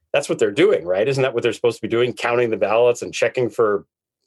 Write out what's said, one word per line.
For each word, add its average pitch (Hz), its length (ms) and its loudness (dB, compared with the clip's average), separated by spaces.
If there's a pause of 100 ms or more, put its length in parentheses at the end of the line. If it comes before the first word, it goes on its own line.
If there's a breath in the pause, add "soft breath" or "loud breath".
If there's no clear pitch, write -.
(120)
that's - 160 0
what 175 100 -2
they're 107 140 2
doing, 151 340 2
right? 95 220 0
Isn't 135 140 0
that 131 120 -2
what 120 80 -2
they're 117 100 0
supposed 113 260 -2
to - 40 -10
be 107 60 -6
doing? 117 240 0
Counting 117 380 -2
the 110 60 -2
ballots 113 460 2
and 92 100 -10
checking 120 380 -2
for 104 340 0 (420)